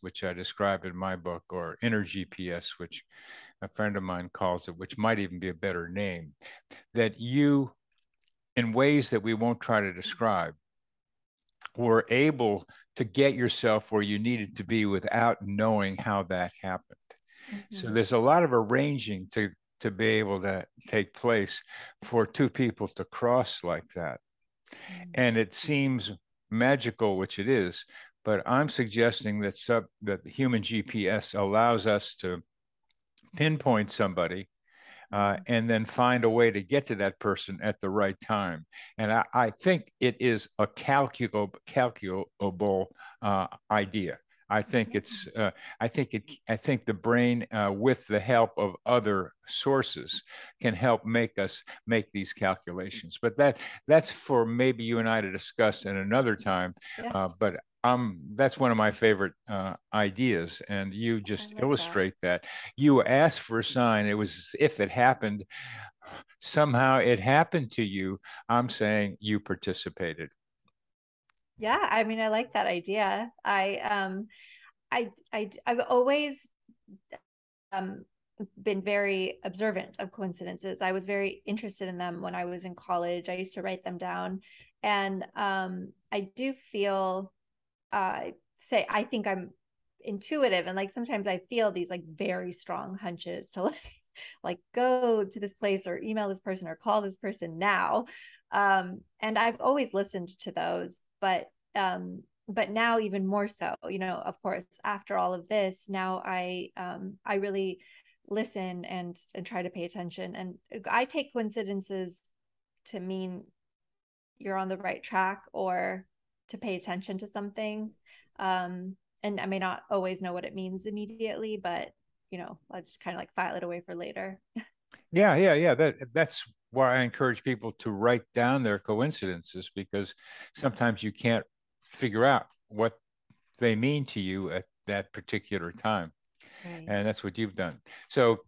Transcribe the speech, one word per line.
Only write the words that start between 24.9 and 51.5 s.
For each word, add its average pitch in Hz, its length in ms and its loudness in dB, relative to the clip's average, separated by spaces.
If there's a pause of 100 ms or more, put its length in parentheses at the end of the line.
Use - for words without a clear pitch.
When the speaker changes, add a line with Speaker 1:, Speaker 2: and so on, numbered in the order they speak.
Speaker 1:
And 120 220 4
it 110 160 2
seems 131 580 0 (380)
magical, 117 680 2
which 95 220 -4
it 104 100 -2
is, 98 360 2 (380)
but 107 220 0
I'm 143 240 2
suggesting 113 720 0
that 101 160 -2
sub-, 117 300 0 (160)
that 98 200 -4
the - 60 -16
human 123 340 0
G 110 200 -2
P 101 260 -2
S 104 240 -2
allows 104 540 4
us 104 320 0
to 90 240 -6 (920)
pinpoint 139 560 2
somebody, 90 580 -2 (640)
uh, 101 260 2
Speaker 2:
Mm-hmm. - 100 -10
Speaker 1:
and 117 220 2
then 110 160 4
find 123 380 4
a 113 60 8
way 117 200 6
to 104 140 -2
get 139 240 0
to 113 80 -2
that 98 240 0
person 98 420 -2
at 104 200 -2
the 98 80 -2
right 98 300 0
time. 90 460 -2 (320)
And 110 140 0
I, 113 220 2
I 120 180 4
think - 480 0
it 123 220 2
is 117 360 2
a 104 80 4
calculable, 120 880 0 (140)
calculable, 98 1300 -2 (260)
uh, 101 260 0 (220)
idea. 98 480 0 (320)
I 104 120 2
think 110 320 0
it's, 101 340 -4
Speaker 2:
Mm-hmm. - 140 -6
Speaker 1:
uh, 101 100 0 (280)
I 113 80 0
think - 260 -4
it, 110 180 -8 (160)
I 113 100 0
think 131 280 -2
the 110 80 0
brain, 120 580 2
uh, 104 220 0
with 120 320 2
the 104 140 2
help 113 380 4
of 98 180 0 (100)
other 104 480 2 (140)
sources, - 720 -2 (400)
can 110 140 2
help 117 300 2
make 113 340 0
us - 240 -4 (240)